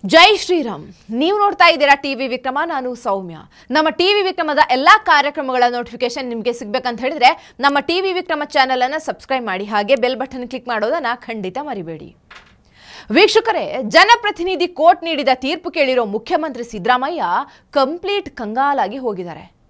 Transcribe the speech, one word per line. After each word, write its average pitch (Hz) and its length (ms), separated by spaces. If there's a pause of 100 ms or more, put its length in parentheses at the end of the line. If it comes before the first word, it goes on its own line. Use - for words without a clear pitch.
ಜೈ 359 300
ಶ್ರೀರಾಮ್. 226 560 (180)
ನೀವು 311 280
ನೋಡ್ತಾ 403 300
ಇದ್ದೀರಾ 285 260
ಟಿ 277 200
ವಿ 254 140
ವಿಕ್ರಮ, 254 360
ನಾನು 262 300
ಸೌಮ್ಯ. 190 420 (340)
ನಮ್ಮ 311 200
ಟಿ 359 240
ವಿ 415 80
ವಿಕ್ರಮದ 330 360 (120)
ಎಲ್ಲಾ 302 280
ಕಾರ್ಯಕ್ರಮಗಳ 285 720
ನೋಟಿಫಿಕೇಶನ್ 240 600
ನಿಮ್ಗೆ 233 240
ಸಿಗ್ಬೇಕಂತ 233 480
ಹೇಳಿದ್ರೆ 277 600
ನಮ್ಮ 277 200
ಟಿ 339 200
ವಿ 381 120
ವಿಕ್ರಮ 349 320
ಚಾನೆಲ್ 262 380
ಅನ್ನ 262 160
ಸಬ್ಸ್ಕ್ರೈಬ್ 254 480
ಮಾಡಿ, 196 180
ಹಾಗೆ 208 320
ಬೆಲ್ 247 200
ಬಟನ್ 254 320
ಕ್ಲಿಕ್ 247 200
ಮಾಡೋದನ್ನ 247 460
ಖಂಡಿತ 220 480
ಮರಿಬೇಡಿ. 170 540 (920)
ವೀಕ್ಷಕರೇ, 370 720
ಜನಪ್ರತಿನಿಧಿ 381 840
ಕೋರ್ಟ್ 349 360
ನೀಡಿದ 302 320
ತೀರ್ಪು 294 360
ಕೇಳಿರೋ 254 340
ಮುಖ್ಯಮಂತ್ರಿ 240 600
ಸಿದ್ದರಾಮಯ್ಯ 247 600 (460)
ಕಂಪ್ಲೀಟ್ 349 640
ಕಂಗಾಲಾಗಿ 240 640
ಹೋಗಿದ್ದಾರೆ. 180 560 (160)